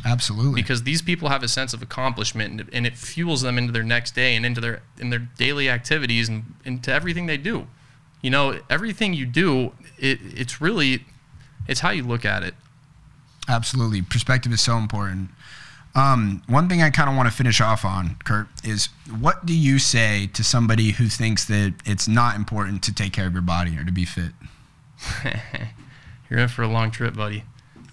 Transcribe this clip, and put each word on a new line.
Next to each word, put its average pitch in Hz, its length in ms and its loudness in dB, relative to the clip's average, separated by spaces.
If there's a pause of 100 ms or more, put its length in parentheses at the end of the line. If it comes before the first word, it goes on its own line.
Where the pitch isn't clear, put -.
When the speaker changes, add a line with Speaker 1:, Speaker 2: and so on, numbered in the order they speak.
Speaker 1:
Absolutely. 123 560 0
Speaker 2:
Because 120 220 -2
these 151 180 -2
people 165 300 -2
have 135 120 0
a 117 60 -4
sense 131 240 -2
of 117 100 -10
accomplishment, 113 800 -4
and, - 140 -16
and 120 120 -2
it 120 100 -6
fuels 165 440 -4
them 123 160 0
into 120 160 0
their 113 100 0
next 117 320 -2
day 123 220 2
and 113 80 0
into 120 160 -2
their, 117 220 -6 (160)
in 127 100 -6
their 120 100 0 (200)
daily 135 320 2
activities 120 580 0
and 110 260 -6 (100)
into 127 280 -4
everything 170 340 -2
they 156 120 -2
do. 175 280 -6 (560)
You 127 80 -2
know, 135 300 2 (100)
everything 196 440 -2
you 135 120 -4
do, 131 460 2 (260)
it, 135 240 0
it's - 380 -8
really, 147 440 0 (640)
it's 131 120 -2
how 180 100 2
you 175 120 -2
look 120 220 -2
at 101 180 0
it. 90 120 -8 (920)
Speaker 1:
Absolutely. 117 540 0
Perspective 120 500 0
is 110 80 2
so 120 180 2
important. 98 500 -4 (640)
Um, 120 520 2
one 151 220 4
thing 175 140 4
I 156 80 6
kinda 139 240 2
wanna 123 160 4
finish 120 300 2
off 110 240 2
on, 92 400 -2
Kurt, 104 240 -2 (160)
is 107 240 -2 (320)
what 175 260 2
do 165 80 2
you 139 240 6
say 107 540 4
to 113 100 -2
somebody 110 500 4
who 117 160 2
thinks 110 360 0
that 101 300 2 (100)
it's 104 240 0
not 113 280 4
important 101 480 -4
to 104 100 -2
take 98 180 -2
care 95 140 -2
of 90 60 0
your 90 100 0
body 87 360 0
or 71 60 -6
to 90 80 -2
be 90 120 0
fit? 87 280 -4 (640)
Speaker 2:
<laughs> - 1300 -10
You're 120 100 0
in 123 80 2
for 120 140 -4
a 110 60 0
long 113 220 0
trip, 117 240 -4
buddy. 104 300 -6 (480)